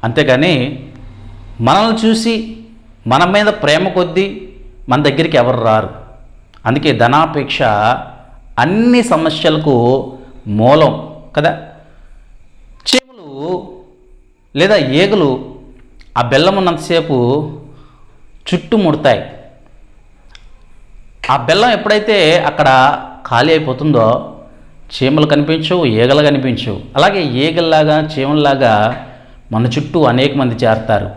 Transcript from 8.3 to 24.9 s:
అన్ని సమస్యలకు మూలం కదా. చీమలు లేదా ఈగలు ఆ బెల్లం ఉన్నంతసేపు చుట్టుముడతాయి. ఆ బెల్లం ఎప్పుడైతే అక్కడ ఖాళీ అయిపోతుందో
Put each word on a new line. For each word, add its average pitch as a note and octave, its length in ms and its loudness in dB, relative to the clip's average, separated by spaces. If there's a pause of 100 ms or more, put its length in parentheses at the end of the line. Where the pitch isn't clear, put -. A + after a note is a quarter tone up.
అన్ని A3+ 440 2
సమస్యలకు D#3 1120 0 (300)
మూలం B2 600 2 (260)
కదా. D3+ 160 0 (1400)
చీమలు F#3 840 -6 (840)
లేదా G3 200 2
ఈగలు D3+ 800 0 (600)
ఆ A#2+ 40 2
బెల్లం D3+ 340 2
ఉన్నంతసేపు D#3 920 0 (1040)
చుట్టుముడతాయి. D#3 720 0 (2000)
ఆ C3+ 80 0
బెల్లం E3+ 320 2
ఎప్పుడైతే G#3 680 2
అక్కడ C#3 600 2 (300)
ఖాళీ C3 240 2
అయిపోతుందో C3 720 0 (640)